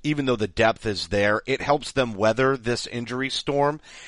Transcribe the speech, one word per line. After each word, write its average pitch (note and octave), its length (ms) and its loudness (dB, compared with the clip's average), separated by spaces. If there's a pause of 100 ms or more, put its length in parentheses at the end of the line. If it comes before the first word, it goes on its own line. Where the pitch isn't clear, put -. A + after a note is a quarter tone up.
even D3 220 -2
though B2+ 100 2
the G#2+ 100 -2
depth A2 400 2
is G2+ 220 -4
there, G#2 380 2
it C3+ 160 -2
helps C#3+ 320 0
them A#2+ 220 0
weather A2+ 420 2
this A#2 280 -2
injury B2 440 -6
storm. C#3+ 500 0 (280)